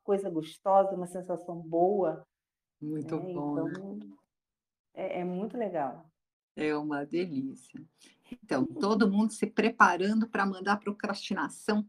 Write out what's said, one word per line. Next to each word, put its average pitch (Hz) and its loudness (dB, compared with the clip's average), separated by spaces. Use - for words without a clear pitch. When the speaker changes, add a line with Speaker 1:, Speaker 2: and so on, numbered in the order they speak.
Speaker 1:
coisa 196 0
gostosa, 190 2
uma 180 -4
sensação 180 -8
boa, 165 2
Speaker 2:
Muito 151 -6
Speaker 1:
né? 180 -6
Speaker 2:
bom, 147 -4
né? 156 -4
Speaker 1:
Então, 196 -10
é, 180 -6
é 175 -4
muito 185 -6
legal. 165 -4
Speaker 2:
É 151 0
uma 151 -2
delícia. 147 -6
Então, - 0
todo 202 4
mundo 214 4
se - -2
preparando 208 4
pra 202 0
mandar 190 0
a - -2
procrastinação 202 -2